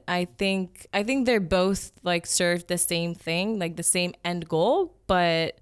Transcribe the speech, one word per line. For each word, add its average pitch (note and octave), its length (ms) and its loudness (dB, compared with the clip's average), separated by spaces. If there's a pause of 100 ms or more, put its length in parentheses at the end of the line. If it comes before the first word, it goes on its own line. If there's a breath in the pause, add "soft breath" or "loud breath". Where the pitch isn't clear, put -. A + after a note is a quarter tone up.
I F3+ 160 0 (120)
think, F#3+ 560 -2
I G3+ 100 0
think B3+ 220 0
they're A#3 140 4
both, F#3+ 540 0 (100)
like, F3 240 0
serve F3 400 0
the F3+ 100 -2
same E3+ 380 -2
thing, F#3+ 440 -4
like, E3+ 180 -4
the E3+ 60 -8
same F3 300 0 (120)
end F3 240 -4
goal. C4 440 2 (140)
But E3+ 540 2